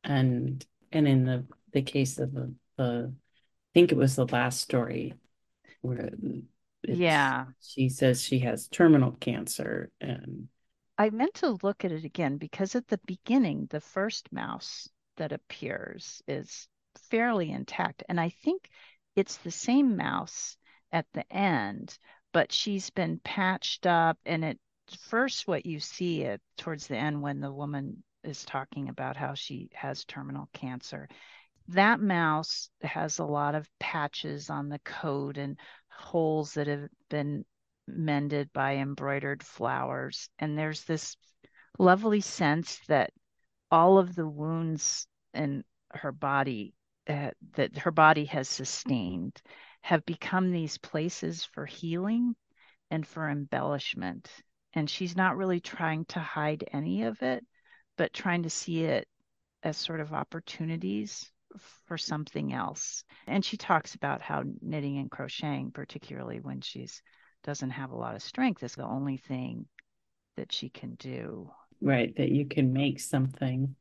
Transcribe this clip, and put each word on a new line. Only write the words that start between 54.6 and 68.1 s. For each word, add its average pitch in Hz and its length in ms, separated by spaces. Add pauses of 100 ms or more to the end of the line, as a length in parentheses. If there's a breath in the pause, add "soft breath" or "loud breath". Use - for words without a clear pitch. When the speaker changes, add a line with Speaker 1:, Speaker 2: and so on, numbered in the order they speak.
Speaker 2:
And 151 160
she's 175 280
not 185 180
really 185 240
trying 160 460
to - 160
hide 151 500
any 175 320
of 226 180
it, 254 240 (520 soft breath)
but - 160
trying 175 300
to 165 60
see 165 360
it 135 220 (540)
as 151 140
sort 160 240
of 156 140
opportunities 165 1160 (560)
for 165 120
something 147 560
else. - 500 (240 soft breath)
And 196 160
she - 140
talks - 360
about 139 280
how 147 220 (180)
knitting 143 380
and 135 120
crocheting, 135 600
particularly - 680
when 135 220
she's - 400 (420 soft breath)
doesn't 139 280
have 131 200
a 123 60
lot 117 180